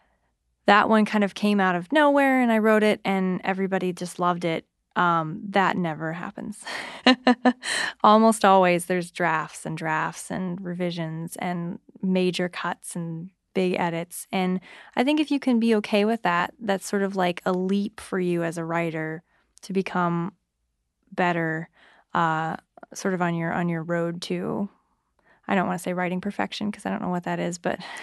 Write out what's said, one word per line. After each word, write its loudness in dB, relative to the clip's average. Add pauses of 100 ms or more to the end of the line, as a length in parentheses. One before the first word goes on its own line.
(680)
that 6
one 4
kind 0
of -4
came 2
out 4
of -4
nowhere, 4
and 4
I 4
wrote 4
it, 2
and 0
everybody -2
just -10
loved 0
it. -4 (300)
Um, 0 (100)
that 2
never -4
happens. -10 (420)
<laughs> 6 (800)
Almost 6
always 6
there's -2
drafts -4
and -6
drafts -4
and -6
revisions -6
and -6 (200)
major 0
cuts -8
and -8 (240)
big 2
edits. -4
And 0 (340)
I 0
think 2
if 0
you 0
can 2
be 4
okay 2
with 0
that, 0
that's -2
sort 0
of -2
like 0
a 0
leap -2
for -6
you 0
as -4
a -6
writer -4 (380)
to -12
become 0 (800)
better, 0 (440)
uh, 0 (360)
sort -2
of -2
on 0
your, -2
on 0
your -2
road -4
to, -4 (800)
I 2
don't 2
wanna -4
say -6
writing -2
perfection -4
'cause -10
I -2
don't -4
know -4
what -4
that -4
is, -4
but -4 (220)